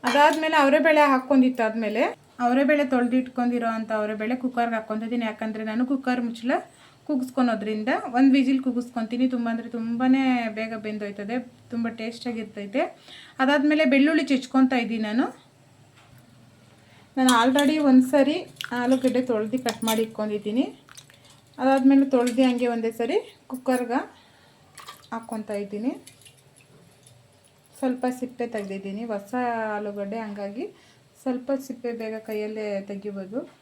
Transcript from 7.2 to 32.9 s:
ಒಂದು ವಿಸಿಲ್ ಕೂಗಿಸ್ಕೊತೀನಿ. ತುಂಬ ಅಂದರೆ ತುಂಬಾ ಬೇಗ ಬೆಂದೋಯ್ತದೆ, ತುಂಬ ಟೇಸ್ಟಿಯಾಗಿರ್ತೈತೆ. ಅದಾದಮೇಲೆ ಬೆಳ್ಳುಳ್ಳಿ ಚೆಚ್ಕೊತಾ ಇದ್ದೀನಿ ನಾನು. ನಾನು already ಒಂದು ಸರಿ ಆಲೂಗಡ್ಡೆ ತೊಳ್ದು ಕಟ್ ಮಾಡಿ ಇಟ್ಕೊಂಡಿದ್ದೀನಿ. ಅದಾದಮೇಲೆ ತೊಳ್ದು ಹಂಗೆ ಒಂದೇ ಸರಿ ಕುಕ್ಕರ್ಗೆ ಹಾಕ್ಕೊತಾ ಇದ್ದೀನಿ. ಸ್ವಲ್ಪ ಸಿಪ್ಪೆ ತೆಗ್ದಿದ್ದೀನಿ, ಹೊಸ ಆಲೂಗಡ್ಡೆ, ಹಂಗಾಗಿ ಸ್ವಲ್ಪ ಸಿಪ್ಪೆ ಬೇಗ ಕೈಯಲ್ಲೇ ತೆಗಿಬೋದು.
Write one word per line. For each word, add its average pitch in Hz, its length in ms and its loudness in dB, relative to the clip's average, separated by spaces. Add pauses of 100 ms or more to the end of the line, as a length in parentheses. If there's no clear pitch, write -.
ಒಂದು 269 200 6
ವಿಸಿಲ್ 262 280 2
ಕೂಗಿಸ್ಕೊತೀನಿ. 240 680 -2
ತುಂಬ 240 200 -2
ಅಂದರೆ 233 240 -6
ತುಂಬಾ 233 300 -2 (520)
ಬೇಗ 226 140 -4 (120)
ಬೆಂದೋಯ್ತದೆ, 208 520 -6 (360)
ತುಂಬ 233 140 -2 (120)
ಟೇಸ್ಟಿಯಾಗಿರ್ತೈತೆ. 220 840 -6 (600)
ಅದಾದಮೇಲೆ 294 420 4 (100)
ಬೆಳ್ಳುಳ್ಳಿ 302 360 4
ಚೆಚ್ಕೊತಾ 262 540 2
ಇದ್ದೀನಿ 214 240 -4
ನಾನು. 240 180 0 (1900)
ನಾನು 262 220 4
already 277 360 2 (140)
ಒಂದು 254 240 8
ಸರಿ 285 220 4 (440)
ಆಲೂಗಡ್ಡೆ 254 500 2
ತೊಳ್ದು 220 360 -2
ಕಟ್ 220 220 -4
ಮಾಡಿ 220 180 0
ಇಟ್ಕೊಂಡಿದ್ದೀನಿ. 214 580 -4 (1000)
ಅದಾದಮೇಲೆ 269 520 6
ತೊಳ್ದು 240 360 2
ಹಂಗೆ 240 260 0
ಒಂದೇ 226 240 -2
ಸರಿ 254 180 0 (340)
ಕುಕ್ಕರ್ಗೆ 254 480 -2 (1120)
ಹಾಕ್ಕೊತಾ 220 500 -8
ಇದ್ದೀನಿ. 208 280 -6 (1900)
ಸ್ವಲ್ಪ 254 260 -4 (140)
ಸಿಪ್ಪೆ 240 340 -8
ತೆಗ್ದಿದ್ದೀನಿ, 196 580 -8
ಹೊಸ 202 220 -8 (420)
ಆಲೂಗಡ್ಡೆ, 208 480 -8
ಹಂಗಾಗಿ 208 420 -10 (560)
ಸ್ವಲ್ಪ 262 300 -4 (140)
ಸಿಪ್ಪೆ 240 340 -8
ಬೇಗ 220 160 -6 (140)
ಕೈಯಲ್ಲೇ 214 360 -6 (240)
ತೆಗಿಬೋದು. 196 500 -8 (220)